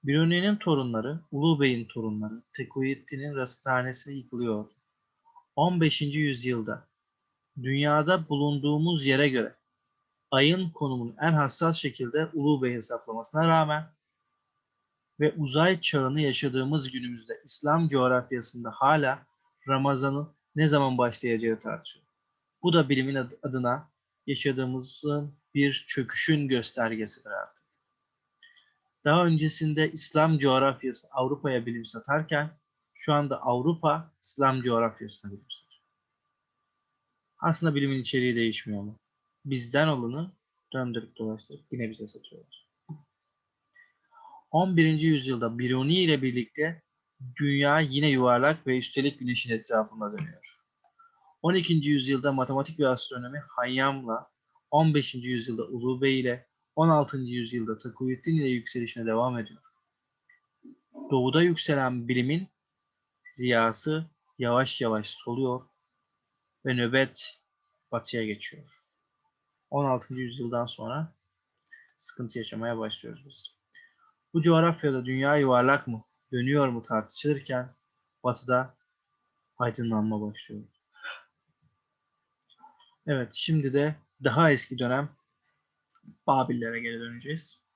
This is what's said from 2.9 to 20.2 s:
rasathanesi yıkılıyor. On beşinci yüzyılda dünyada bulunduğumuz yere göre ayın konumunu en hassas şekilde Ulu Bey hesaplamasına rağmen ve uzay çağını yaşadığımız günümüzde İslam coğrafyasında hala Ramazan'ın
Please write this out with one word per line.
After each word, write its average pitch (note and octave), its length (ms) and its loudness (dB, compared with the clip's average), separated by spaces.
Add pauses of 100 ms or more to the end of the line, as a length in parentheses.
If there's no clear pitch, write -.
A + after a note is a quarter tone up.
rasathanesi B2+ 760 -4
yıkılıyor. A#2+ 580 -6 (880)
On F3 240 2
beşinci D3 380 0
yüzyılda B2 720 -2 (720)
dünyada D3 680 2
bulunduğumuz D3 800 0
yere C#3 220 6
göre B2 280 0 (720)
ayın E3 400 4
konumunu B2+ 500 -4
en D#3+ 120 2
hassas D#3+ 440 2
şekilde C#3+ 580 -4
Ulu C#3+ 280 2
Bey B2 120 0
hesaplamasına A#2 760 -2
rağmen D#3 440 2 (1300)
ve D3+ 120 2
uzay D#3+ 480 2
çağını C#3 400 0
yaşadığımız C3 680 0
günümüzde A#2+ 540 -10
İslam D#3+ 440 0
coğrafyasında B2+ 840 0
hala C#3 520 2 (420)
Ramazan'ın C3+ 680 0 (180)